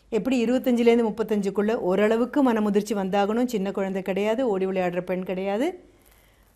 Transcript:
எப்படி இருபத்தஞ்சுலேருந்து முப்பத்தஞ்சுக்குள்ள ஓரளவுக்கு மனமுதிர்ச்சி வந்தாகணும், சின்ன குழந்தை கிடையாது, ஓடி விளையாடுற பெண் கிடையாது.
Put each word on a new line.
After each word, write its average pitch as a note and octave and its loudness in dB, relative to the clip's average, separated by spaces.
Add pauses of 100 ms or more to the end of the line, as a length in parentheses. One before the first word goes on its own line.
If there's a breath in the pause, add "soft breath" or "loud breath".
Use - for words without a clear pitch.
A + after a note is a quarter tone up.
எப்படி A#3+ 0
இருபத்தஞ்சுலேருந்து A#3 4
முப்பத்தஞ்சுக்குள்ள G#3 -2
ஓரளவுக்கு A3+ 2
மனமுதிர்ச்சி G#3 0
வந்தாகணும், G3+ 0
சின்ன G3+ -4
குழந்தை F#3+ -4
கிடையாது, G#3+ 0
ஓடி F#3+ 0
விளையாடுற F3+ -2
பெண் F#3 -4
கிடையாது. G3 -4 (760 soft breath)